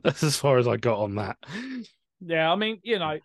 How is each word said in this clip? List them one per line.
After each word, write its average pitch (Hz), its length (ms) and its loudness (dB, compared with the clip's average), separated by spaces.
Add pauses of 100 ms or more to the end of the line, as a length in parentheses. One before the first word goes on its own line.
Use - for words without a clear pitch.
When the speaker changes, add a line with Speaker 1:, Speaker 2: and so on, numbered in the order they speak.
Speaker 1:
that's 147 200 0
as 151 140 2
far 139 220 4
as 120 80 4
I 117 120 2
got 110 200 0
on 101 180 -2
that. 101 200 -4 (840)
Speaker 2:
Yeah, 165 300 0
I 175 60 2
mean, 214 260 -4
you 220 160 -2
know, 156 260 -2